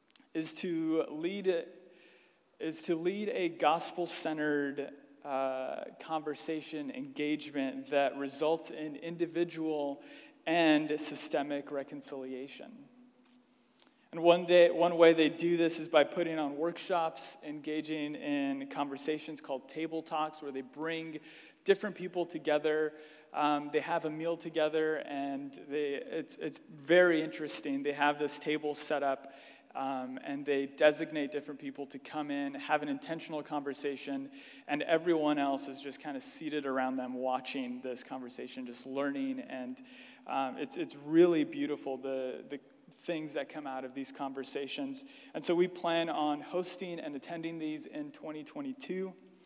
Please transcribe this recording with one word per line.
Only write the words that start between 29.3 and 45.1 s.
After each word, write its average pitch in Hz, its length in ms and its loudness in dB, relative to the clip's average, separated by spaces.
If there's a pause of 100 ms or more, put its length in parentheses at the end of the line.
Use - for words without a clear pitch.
um, 131 480 -4
and 143 240 -6
they 139 200 2
designate 147 680 4
different 143 260 -6
people 139 280 -8
to 135 120 -12
come 147 320 -6
in, 143 240 -2
have 151 300 2
an 151 40 -4
intentional 156 540 -4
conversation, 139 880 -4 (380)
and 147 140 0
everyone 160 540 4
else 139 300 0
is 131 140 -10
just 135 200 -10
kinda 139 200 -8
seated 151 440 -4
around 131 300 0
them 127 200 -4
watching 127 680 -2
this 123 220 -6
conversation, 127 640 -10
just 120 200 -8
learning, 135 540 -2
and, 127 420 -8 (460)
um, 131 280 -2
it's, 147 200 -6
it's 165 180 -4
really 160 480 8
beautiful, 143 540 -2
the, 131 540 -4
the 143 100 -8 (380)
things 156 360 -6
that 139 140 -4
come 151 180 -10
out 131 180 -6
of 127 100 -10
these 135 180 -8
conversations. 135 920 -6 (300)